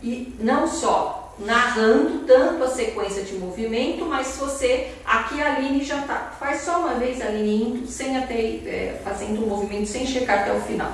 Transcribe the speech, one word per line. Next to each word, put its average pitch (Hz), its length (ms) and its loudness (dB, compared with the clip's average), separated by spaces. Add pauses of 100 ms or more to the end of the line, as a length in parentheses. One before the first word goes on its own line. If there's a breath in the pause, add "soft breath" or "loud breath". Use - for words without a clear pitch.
e 240 380 -6
não 285 280 4
só - 520 0 (200)
narrando 226 880 4
tanto 254 360 8
a 254 40 2
sequência 202 560 -2
de 196 100 -8
movimento, 226 720 -2
mas 262 320 -2
você, 269 540 0 (140 loud breath)
aqui 277 360 0
a 294 140 2
Aline 277 280 0
já 277 180 -2
tá, - 360 -6
faz 285 240 -4
só 349 180 0
uma 254 160 0
vez 247 260 -2
a 226 40 -4
Aline 214 380 2
indo, 247 240 -4
sem 262 300 -4
até, 254 180 -2
é, - 680 -4
fazendo 214 400 -4
um 220 40 0
movimento, 202 400 -2
sem 254 180 -4
chegar 254 340 2
até 202 120 0
o 208 100 0
final - 320 -4